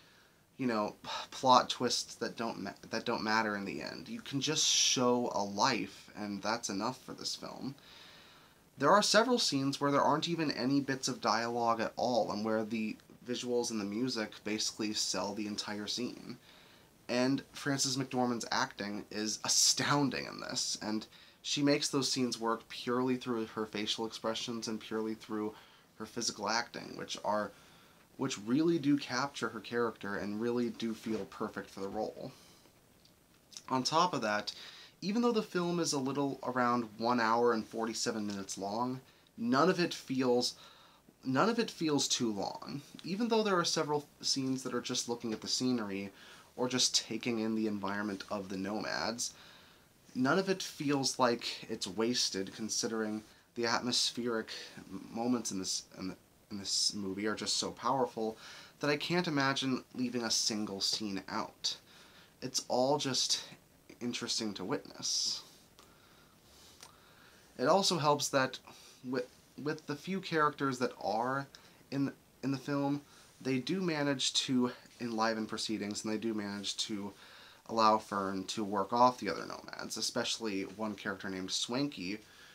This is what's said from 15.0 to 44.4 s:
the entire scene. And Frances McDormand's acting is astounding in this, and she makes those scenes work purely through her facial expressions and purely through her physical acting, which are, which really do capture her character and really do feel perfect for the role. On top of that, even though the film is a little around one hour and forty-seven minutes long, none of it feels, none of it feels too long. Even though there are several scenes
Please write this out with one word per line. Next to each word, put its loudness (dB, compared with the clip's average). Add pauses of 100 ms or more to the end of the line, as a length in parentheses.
the -4
entire -6
scene. -6 (720)
And 2
Frances 0
McDormand's 0
acting -2
is -4
astounding 4
in -10
this, -4
and -4 (380)
she -2
makes 4
those 0
scenes 0
work 0
purely 0
through -2
her -4
facial -2
expressions -4
and -4
purely -4
through -4 (460)
her -10
physical -4
acting, -2
which -8
are, 0 (640)
which -4
really 2
do 4
capture -2
her -8
character -2
and -4
really 0
do -4
feel -4
perfect -6
for -10
the -4
role. -6 (1400)
On 0
top 4
of 0
that, 0 (500)
even 0
though 4
the 2
film 0
is 0
a 0
little 0
around 2 (100)
one 2
hour 6
and 0
forty-seven -2
minutes -6
long, -2 (360)
none 6
of 2
it 2
feels, 2 (680)
none 4
of 0
it 0
feels 0
too 2
long. -6 (220)
Even -2
though 4
there 4
are 2
several 0 (160)
scenes 0